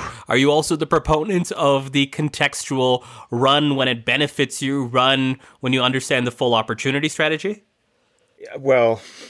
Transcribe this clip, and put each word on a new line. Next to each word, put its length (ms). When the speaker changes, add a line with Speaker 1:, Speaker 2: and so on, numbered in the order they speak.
Speaker 1:
Are 80
you 120
also 280
the 100
proponent 640
of 400
the 160
contextual 960
run 460
when 140
it 160
benefits 560
you, 240
run 520
when 140
you 100
understand 420
the 60
full 240
opportunity 540
strategy? 560
Speaker 2:
Yeah, 180
well, 440